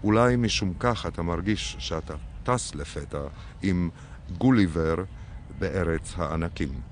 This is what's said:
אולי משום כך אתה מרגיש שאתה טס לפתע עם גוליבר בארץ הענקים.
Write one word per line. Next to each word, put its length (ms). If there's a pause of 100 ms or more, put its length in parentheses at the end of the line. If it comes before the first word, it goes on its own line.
אולי 320
משום 420
כך 280
אתה 160
מרגיש 560
שאתה 360 (280)
טס 320
לפתע 480 (400)
עם 280 (480)
גוליבר 560 (640)
בארץ 580
הענקים. 520 (220)